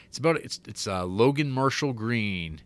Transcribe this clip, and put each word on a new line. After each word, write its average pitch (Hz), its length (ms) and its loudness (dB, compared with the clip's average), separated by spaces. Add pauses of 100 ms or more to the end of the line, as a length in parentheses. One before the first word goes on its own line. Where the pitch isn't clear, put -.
it's - 100 -12
about, 131 180 2
it's, - 300 -8
it's, - 200 -8
uh, 92 180 -2
Logan 135 460 2
Marshall 135 420 0
Green. 104 720 -2